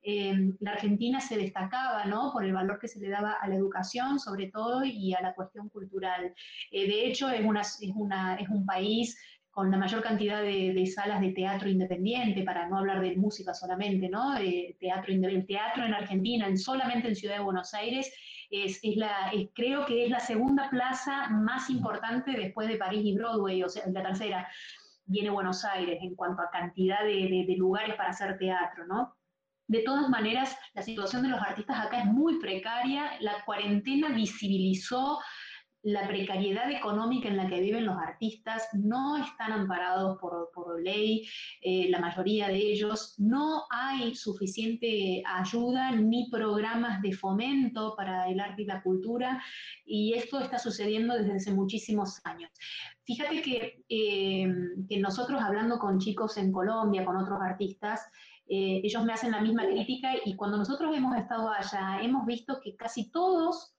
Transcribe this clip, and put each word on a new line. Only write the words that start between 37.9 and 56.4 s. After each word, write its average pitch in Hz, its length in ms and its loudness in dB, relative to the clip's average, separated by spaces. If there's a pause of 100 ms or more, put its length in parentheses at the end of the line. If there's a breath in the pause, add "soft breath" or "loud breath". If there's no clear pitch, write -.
artistas, 220 760 -4
no 247 440 2
están 233 340 -4
amparados 190 720 0
por, 175 340 -6
por 170 260 -6
ley, 214 460 0 (340 loud breath)
eh, 185 280 2
la 180 100 4
mayoría 185 480 0
de 196 120 2
ellos, 208 600 0
no 277 500 4
hay 247 460 -2
suficiente 202 1120 -2
ayuda 240 640 0
ni 226 400 4
programas 214 720 0
de 196 100 0
fomento 220 840 0
para 185 320 -2
el 185 100 0
arte 196 240 -4
y 202 40 -2
la 190 140 -4
cultura, 233 600 0 (420 loud breath)
y 214 300 2
esto 240 240 -2
está - 220 -4
sucediendo 220 560 0
desde 208 180 2
hace 196 180 0
muchísimos 196 720 0
años. 170 280 -12 (500 loud breath)
Fíjate 294 400 -2
que, 240 460 -4
eh, 190 640 2 (340)
que 208 120 0
nosotros 233 420 0
hablando 226 380 0
con 202 180 4
chicos 220 380 -2
en 190 160 2